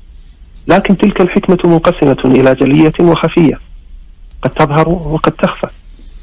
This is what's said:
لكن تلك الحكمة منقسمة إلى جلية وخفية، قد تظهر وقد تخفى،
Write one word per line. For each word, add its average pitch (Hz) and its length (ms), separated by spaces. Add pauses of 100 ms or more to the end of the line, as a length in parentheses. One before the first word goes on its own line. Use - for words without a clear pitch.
(680)
لكن 196 300
تلك 202 240
الحكمة 180 420
منقسمة 165 640
إلى 131 300
جلية 151 440
وخفية، 160 600 (840)
قد 135 80
تظهر 156 400
وقد 156 420
تخفى، - 360 (560)